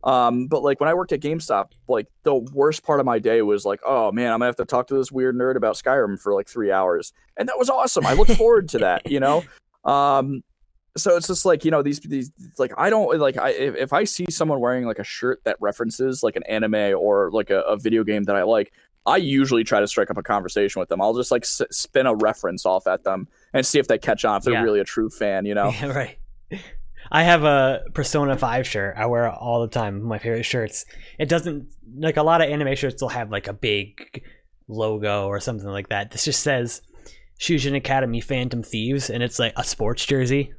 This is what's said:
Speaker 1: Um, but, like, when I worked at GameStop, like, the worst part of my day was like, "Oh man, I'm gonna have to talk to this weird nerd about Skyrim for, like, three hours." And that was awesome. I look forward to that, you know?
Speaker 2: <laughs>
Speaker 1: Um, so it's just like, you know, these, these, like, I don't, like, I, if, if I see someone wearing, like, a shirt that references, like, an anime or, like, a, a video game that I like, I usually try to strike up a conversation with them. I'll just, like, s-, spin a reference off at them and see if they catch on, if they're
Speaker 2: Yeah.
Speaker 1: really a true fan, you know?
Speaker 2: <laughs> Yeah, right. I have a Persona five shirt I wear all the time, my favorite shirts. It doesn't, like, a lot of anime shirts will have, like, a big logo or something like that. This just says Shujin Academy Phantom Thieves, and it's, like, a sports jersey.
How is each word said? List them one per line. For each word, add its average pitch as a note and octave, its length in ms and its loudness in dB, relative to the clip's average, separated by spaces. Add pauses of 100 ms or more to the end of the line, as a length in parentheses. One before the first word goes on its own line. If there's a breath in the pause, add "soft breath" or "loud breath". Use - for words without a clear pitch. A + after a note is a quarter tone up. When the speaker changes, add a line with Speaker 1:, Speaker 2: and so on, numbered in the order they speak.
Speaker 1:
Um, B2 440 2
but, D3 160 0
like, C#3 160 2
when D3 100 2
I E3 60 2
worked F3+ 160 -2
at D3 80 -2
GameStop, C#3+ 460 -2 (220)
like, A#2+ 200 0 (160)
the D3 100 4
worst C#3 480 0
part D3 180 2
of C3+ 60 2
my A#2 140 2
day A2+ 240 2
was G#2 220 2
like, G2+ 200 -2
"Oh A2+ 260 2
man, A#2+ 220 0
I'm A2+ 60 0
gonna B2 80 2
have A#2+ 80 -2
to - 100 -4
talk B2+ 220 -2
to C#3 80 -2
this C3+ 160 0
weird C3 240 0
nerd B2+ 220 0
about A2 180 0
Skyrim A#2 440 0
for, G2+ 140 -2
like, G2 140 -2
three G#2 240 -2
hours." F#2 420 0 (240)
And A#3 120 -4
that C4 100 -4
was B3 100 2
awesome. C4 380 2
I B2 60 2
look - 160 10
forward A3 400 6
to - 100 -2
that, F2+ 320 0
you C#3 80 0
know? D3 300 2
Speaker 2:
<laughs> - 40 -20 (300 loud breath)
Speaker 1:
Um, C#3 580 2 (560)
so F3 180 4
it's E3 120 0
just F#3 180 0
like, E3+ 200 4
you D#3 40 4
know, D3+ 140 2
these, C#3+ 160 -2
these, C3+ 320 -8 (260)
like, B2+ 180 0
I F3 140 2
don't, F#3 300 2
like, C3+ 180 2
I, C3+ 140 0
if, B2+ 240 -2
if C3+ 180 -2
I G3 120 4
see F3+ 260 -2
someone D#3 280 0
wearing, B2 260 0
like, A2 120 -4
a G2+ 60 -8
shirt - 400 -4
that G#2+ 160 -2
references, A#2 640 -2
like, A2 120 0
an F#2 80 -4
anime G#2+ 540 0
or, G2 340 2
like, G#2+ 200 0
a, G2 80 2
a G#2 180 0
video A2 260 2
game G#2 200 0
that G2 120 0
I G2 60 2
like, G#2+ 320 2 (340 soft breath)
I D3 100 4
usually C3+ 460 2
try G#2+ 180 2
to G#2 60 2
strike G2+ 220 0
up G2 80 -6
a G2 60 -8
conversation G2+ 560 -2
with F2+ 100 -6
them. F2 100 -2
I'll G#2+ 140 2
just, B2 160 0
like, A#2+ 140 2
s-, - 260 0
spin - 380 0
a A#2 80 2
reference G#2+ 500 -2
off F#2 220 2
at F#2 160 0
them F#2+ 240 -4 (260 soft breath)
and C3 100 2
see - 140 4
if C3 100 2
they A2+ 120 2
catch A2 260 -2
on, G#2 120 2
if G2 80 -4
they're B2 100 0
Speaker 2:
Yeah. G#2+ 80 0
Speaker 1:
really G#2+ 160 2
a G2 40 0
true A2 280 -4
fan, G2 340 -2
you G#2 80 -4
know? G2+ 160 2
Speaker 2:
<laughs> A#2 100 -6
Yeah, C#3 140 -6
right. C3 240 -6 (960 loud breath)
I D#3 100 2
have E3+ 220 6
a C3+ 400 4 (100)
Persona C#3+ 420 0
five B2 300 -2
shirt G2 320 -4
I A2 80 -2
wear A#2+ 260 2
all A#2+ 300 -2
the A#2 60 -2
time, G#2 340 -4
my A2+ 160 -4
favorite A#2 280 -4
shirts. - 400 -6 (340 loud breath)
It D3 100 -2
doesn't, E3 380 -2 (320)
like, D#3 180 0
a D3+ 60 2
lot E3 180 4
of D3 80 2
anime D3 260 -2
shirts C3+ 280 -4
will B2 60 -4
have, A#2 200 -8
like, G#2 180 -6
a G#2 60 -8
big G#2 720 -6 (440 soft breath)
logo G#2+ 600 -2
or G2+ 120 -4
something G2+ 300 -6
like G2 200 -8
that. G2+ 200 -4
This - 160 -6
just C#3+ 160 -2
says B2 400 -2 (580 soft breath)
Shujin C#3 360 0
Academy B2+ 460 -2
Phantom B2 420 -4
Thieves, B2 480 -4
and A#2+ 100 -4
it's, A#2+ 160 -4
like, A2+ 180 -2
a - 80 -6
sports - 400 -4
jersey. C3+ 560 0